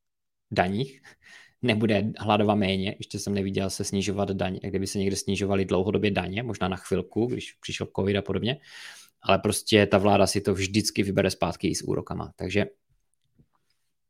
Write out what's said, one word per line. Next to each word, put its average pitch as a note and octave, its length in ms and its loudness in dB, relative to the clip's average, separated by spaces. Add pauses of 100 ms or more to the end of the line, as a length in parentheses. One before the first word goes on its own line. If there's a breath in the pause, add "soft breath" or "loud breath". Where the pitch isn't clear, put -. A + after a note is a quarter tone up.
(500)
daních, G2 520 -2 (600 loud breath)
nebude G#2+ 560 2
hladová G#2+ 360 4
méně, F#2+ 440 0
ještě - 200 -10
jsem G2+ 160 -4
neviděl G2 360 -2
se - 140 -6
snižovat G2 460 -2
daně, F#2+ 320 -2
kdyby F#2+ 240 -4
se G#2 120 -4
někde G2 180 0
snižovaly G2 480 0
dlouhodobě G2 460 2
daně, F#2 320 -2
možná G2+ 260 -4
na F#2 80 -4
chvilku, F#2+ 500 -2
když A#2+ 260 -6
přišel - 440 -8
covid G2+ 200 0
a G2 60 0
podobně, G2+ 380 -2 (640 loud breath)
ale G3 160 4
prostě G#2+ 480 4
ta G2+ 120 6
vláda G2 280 6
si G2 140 0
to G2 140 0
vždycky F#2+ 480 0
vybere F#2+ 280 2
zpátky F2 380 -2
i - 60 -2
s - 80 -6
úrokama. - 540 -6
Takže F#2 300 -2 (1400)